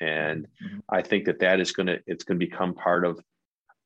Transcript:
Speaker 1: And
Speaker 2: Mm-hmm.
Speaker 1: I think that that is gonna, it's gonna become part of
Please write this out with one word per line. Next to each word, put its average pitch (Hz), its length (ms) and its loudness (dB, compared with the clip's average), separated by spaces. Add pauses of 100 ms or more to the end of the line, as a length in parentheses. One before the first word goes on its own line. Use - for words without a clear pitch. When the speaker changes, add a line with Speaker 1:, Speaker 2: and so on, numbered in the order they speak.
Speaker 1:
And 78 460 -2 (180)
Speaker 2:
Mm-hmm. 101 140 -10 (100)
Speaker 1:
I 92 140 2
think - 220 0
that - 160 0
that 92 180 6
is 90 140 0
gonna, 90 240 0 (100)
it's 87 160 -6
gonna 90 160 0
become 90 360 -2
part 87 300 2
of 87 140 0 (680)